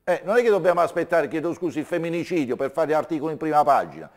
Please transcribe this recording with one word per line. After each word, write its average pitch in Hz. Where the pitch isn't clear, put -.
Eh, 175
non 190
è 247
che 226
dobbiamo 175
aspettare, 160
chiedo 156
scusi, 151
il 147
femminicidio 165
per 135
fare 156
articoli 151
in 143
prima 151
pagina. 85